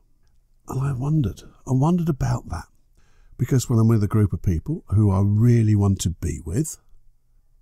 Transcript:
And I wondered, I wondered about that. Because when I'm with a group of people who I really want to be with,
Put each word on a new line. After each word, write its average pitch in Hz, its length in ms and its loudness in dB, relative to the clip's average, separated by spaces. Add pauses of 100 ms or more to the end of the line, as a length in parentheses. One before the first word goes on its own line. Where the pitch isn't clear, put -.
(680)
And 127 120 -6
I 139 120 -4
wondered, 135 500 -2 (240)
I 131 60 -4
wondered 160 360 2
about 127 420 -4
that. 82 160 -8 (720)
Because 127 320 0
when 117 80 2
I'm 113 100 4
with 113 140 2
a 104 60 0
group 104 240 0
of 87 100 -6
people 95 460 -4
who 104 220 2
I 95 140 2
really 107 500 4
want 101 260 2
to 92 100 -2
be 78 340 -8
with, 101 340 -6 (840)